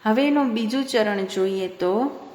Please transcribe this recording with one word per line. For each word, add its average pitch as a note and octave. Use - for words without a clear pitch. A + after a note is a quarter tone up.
હવે A3+
એનું C#4+
બીજું A#3
ચરણ G#3
જોઈએ F#3+
તો G3